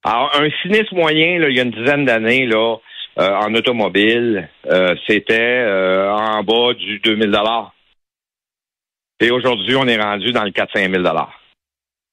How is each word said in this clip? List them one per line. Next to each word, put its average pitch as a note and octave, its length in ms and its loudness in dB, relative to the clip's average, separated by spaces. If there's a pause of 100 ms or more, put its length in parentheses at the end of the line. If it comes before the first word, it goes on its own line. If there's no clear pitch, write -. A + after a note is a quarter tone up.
Alors, C#3 320 0
un D3 140 2 (140)
sinistre G#3+ 320 0
moyen, E3 440 2
là, D3+ 120 0
il B2+ 80 0
y - 20 2
a - 20 2
une B2 100 -2
dizaine C3+ 340 0
d'années, A#2+ 400 2
là, A2+ 300 0 (420)
euh, F#2+ 160 2
en G#2 200 0
automobile, A2 960 0 (180)
euh, F#2 280 2 (120)
c'était, A2+ 600 0
euh, F#2+ 440 0
en G#2+ 320 -2
bas A#2 300 2
du G2+ 280 -8
deux A2 160 0
mille G#2+ 140 0
dollars. G#2+ 440 -2 (1500)
Et A2+ 100 4
aujourd'hui, B2 460 0
on C3+ 100 0
est A#2 140 0
rendu G#2 320 -2
dans A2+ 120 0
le G2 80 -4
quatre, G2+ 200 -4
cinq G2 160 0
mille F#2 140 0
dollars. D#2+ 360 -2 (760)